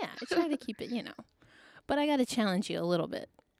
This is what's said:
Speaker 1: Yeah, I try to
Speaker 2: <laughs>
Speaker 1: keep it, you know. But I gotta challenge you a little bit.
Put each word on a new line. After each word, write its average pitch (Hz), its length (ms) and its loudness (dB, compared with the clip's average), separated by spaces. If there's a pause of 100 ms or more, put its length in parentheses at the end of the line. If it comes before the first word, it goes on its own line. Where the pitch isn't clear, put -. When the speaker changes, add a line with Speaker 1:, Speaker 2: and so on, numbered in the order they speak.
Speaker 1:
Yeah, 403 80 -4 (120)
I - 40 -10 (100)
try 339 140 2
to 294 80 0
Speaker 2:
<laughs> - 100 -8
Speaker 1:
keep 214 140 -8
it, - 100 -8
you 240 120 -4
know. - 100 -10 (720)
But 285 120 2
I 294 80 4
gotta 285 200 4
challenge 202 440 2
you 170 100 -2
a 170 40 0
little 170 240 2
bit. - 200 -8 (320)